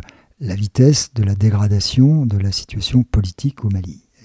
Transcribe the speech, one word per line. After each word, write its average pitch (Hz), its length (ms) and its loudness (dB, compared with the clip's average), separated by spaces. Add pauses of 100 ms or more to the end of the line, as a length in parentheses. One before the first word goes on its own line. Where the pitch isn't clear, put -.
(400)
la 95 160 -6
vitesse 127 580 2
de 110 100 0
la 98 120 0
dégradation 104 920 2
de 101 120 0
la 98 140 -2
situation - 520 -2
politique 113 640 -4
au 107 40 0
Mali. 92 360 -6 (200)